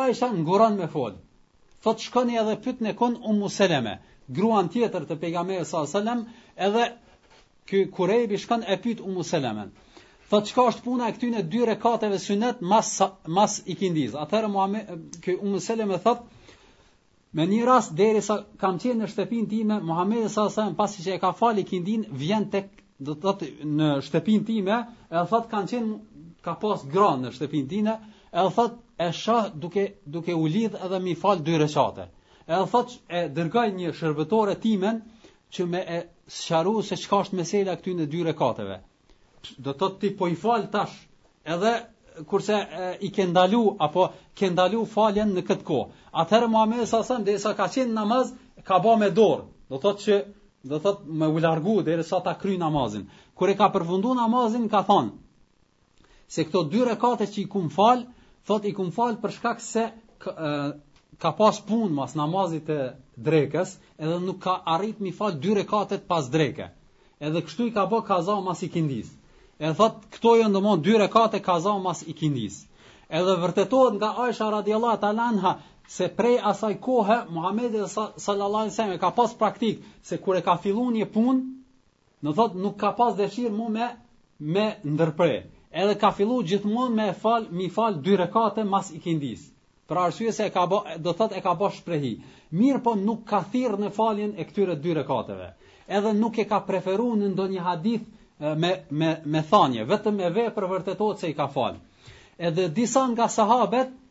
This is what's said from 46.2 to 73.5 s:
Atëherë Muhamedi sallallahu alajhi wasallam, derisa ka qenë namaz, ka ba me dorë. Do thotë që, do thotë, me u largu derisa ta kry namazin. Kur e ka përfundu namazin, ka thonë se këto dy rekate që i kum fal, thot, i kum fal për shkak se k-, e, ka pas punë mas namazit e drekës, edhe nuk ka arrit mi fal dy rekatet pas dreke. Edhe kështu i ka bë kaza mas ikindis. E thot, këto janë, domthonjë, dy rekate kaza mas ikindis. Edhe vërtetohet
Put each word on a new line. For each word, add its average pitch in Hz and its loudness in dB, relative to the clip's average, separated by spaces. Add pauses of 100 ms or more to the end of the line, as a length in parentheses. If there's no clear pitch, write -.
Atëherë 226 4
Muhamedi 220 2
sallallahu 226 2
alajhi 214 0
wasallam, 226 -2
derisa 202 0
ka 190 0
qenë 247 0
namaz, 220 0 (320)
ka 185 4
ba 226 6
me 208 4
dorë. 165 4 (240)
Do 135 -6
thotë 202 0
që, 202 4 (460)
do 147 -6
thotë, 202 -2
me 156 0
u 160 2
largu 165 2
derisa 160 0
ta 170 -2
kry 190 -2
namazin. 135 -2 (260)
Kur 208 2
e 190 0
ka 202 4
përfundu 190 0
namazin, 233 0
ka 190 2
thonë 143 4 (1120)
se 160 -4
këto 170 0
dy 214 2
rekate 226 0
që 202 -4
i 185 -4
kum 175 -2
fal, 233 6 (420)
thot, 208 0
i 175 -2
kum 185 -4
fal 233 0
për - -4
shkak 233 -6
se 226 -2 (340)
k-, 190 -8
e, 156 -6 (640)
ka 165 -2
pas 208 4
punë 208 0
mas 135 -4
namazit 160 -2
e 151 -2 (340)
drekës, 151 0 (180)
edhe 160 -4
nuk 180 -6
ka 185 -2
arrit 202 -2
mi 185 -4
fal 196 -4
dy 196 2
rekatet 196 -2
pas 160 -2
dreke. 120 0 (520)
Edhe 156 -2
kështu 233 -4
i - -4
ka 196 2
bë 220 0
kaza 190 0
mas 175 -4
ikindis. 143 -2 (500)
E 156 -2
thot, 214 2 (100)
këto 233 6
janë, 214 4
domthonjë, 190 4
dy 220 6
rekate 214 4
kaza 180 2 (100)
mas 180 -4
ikindis. 135 -4 (460)
Edhe 185 2
vërtetohet 202 4